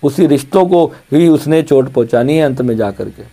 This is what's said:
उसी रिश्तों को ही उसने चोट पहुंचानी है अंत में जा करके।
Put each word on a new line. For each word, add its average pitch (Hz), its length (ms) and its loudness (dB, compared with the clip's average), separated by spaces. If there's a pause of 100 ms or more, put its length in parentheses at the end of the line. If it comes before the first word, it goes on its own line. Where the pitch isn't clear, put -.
उसी 151 240 0
रिश्तों 143 380 0
को 175 200 2
ही - 420 0
उसने 156 340 2
चोट 135 280 0
पहुंचानी 127 480 0
है 156 80 2
अंत 131 160 -4
में 120 160 -2
जा 104 140 -4
करके। 101 420 -12